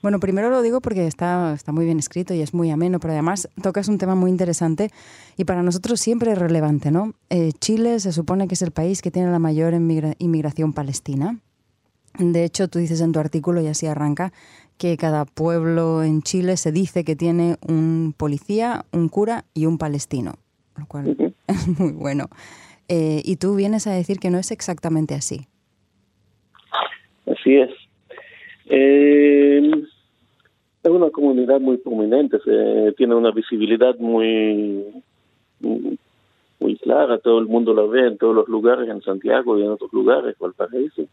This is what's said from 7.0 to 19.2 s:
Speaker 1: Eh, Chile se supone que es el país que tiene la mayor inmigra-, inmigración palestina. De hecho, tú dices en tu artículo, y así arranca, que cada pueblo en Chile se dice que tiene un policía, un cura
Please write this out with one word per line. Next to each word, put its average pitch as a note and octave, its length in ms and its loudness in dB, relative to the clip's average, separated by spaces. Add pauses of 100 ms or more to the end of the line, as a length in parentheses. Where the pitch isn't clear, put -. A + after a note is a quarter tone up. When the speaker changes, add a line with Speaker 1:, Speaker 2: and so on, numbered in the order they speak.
Speaker 1:
Eh, E3+ 280 0
Chile A3+ 400 0
se F#3+ 120 -4
supone F3+ 360 -2
que F3 80 -4
es - 60 -4
el E3+ 100 -4
país F3+ 300 -2
que F3+ 100 -4
tiene F3+ 200 0
la F3 80 2
mayor D#3+ 340 2
inmigra-, D#3+ 460 0
inmigración D#3 540 -2
palestina. C#3+ 680 -6 (800)
De E3+ 240 2
hecho, E3+ 240 -2
tú E3+ 120 -4
dices E3 220 0
en E3 100 2
tu D#3 80 0
artículo, E3 420 -2
y D#3+ 60 -2
así D3+ 180 -4
arranca, D3+ 480 -2 (460)
que F3 180 -2
cada D#3 280 0
pueblo E3 760 0
en D#3 220 0
Chile F#3 340 -2
se D#3+ 140 -2
dice F3 340 -2
que D#3 100 -2
tiene E3+ 420 0 (100)
un D#3+ 500 0
policía, G3+ 720 -4
un E3+ 160 0
cura G#3 460 -2